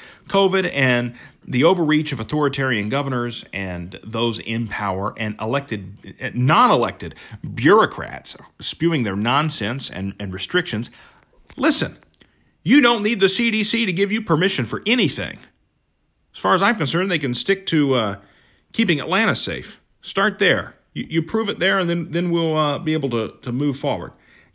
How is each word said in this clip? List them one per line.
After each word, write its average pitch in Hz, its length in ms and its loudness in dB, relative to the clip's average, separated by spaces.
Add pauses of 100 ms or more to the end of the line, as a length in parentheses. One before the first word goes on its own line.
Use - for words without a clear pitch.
(280)
covid 190 460 2
and 123 420 2 (320)
the 127 160 0
overreach 156 480 4
of 127 80 -6
authoritarian 131 680 -2
governors 127 640 -4
and 92 500 -8
those 113 360 -2
in 113 280 -4
power 101 500 -4
and 110 220 -6
elected, 110 960 -8
non-elected 127 800 2 (400)
bureaucrats 131 800 2 (240)
spewing 160 440 0
their 98 120 0
nonsense 127 760 0
and, 95 300 -6
and 95 140 -6
restrictions. 120 580 -4 (640)
Listen, - 420 0 (640)
you 254 200 6
don't 240 220 4
need 220 180 0
the 190 80 6
C 233 220 2
D 214 120 0
C 226 220 0
to 185 80 -2
give 196 180 0
you 220 100 -2
permission 170 440 0
for - 200 -8
anything. 190 540 0 (920)
As - 60 -20
far - 160 4
as 175 60 2
I'm 214 140 2
concerned, 180 340 -2
they 170 100 0
can 123 140 -2
stick 190 340 -2
to, 143 280 2
uh, 104 200 0 (560)
keeping 175 280 2
Atlanta 185 340 0
safe. - 460 -6 (220)
Start 202 360 -2
there. 143 380 2 (180)
You, - 160 -8
you 160 140 0
prove 220 260 -2
it - 80 -6
there, 190 220 2
and 175 100 0
then, 170 220 -4
then 175 180 -2
we'll, 165 260 0
uh, 147 220 0
be 156 160 -2
able 147 160 0
to, 117 320 -2
to 123 100 -8
move 135 280 0
forward. 113 320 -4 (440)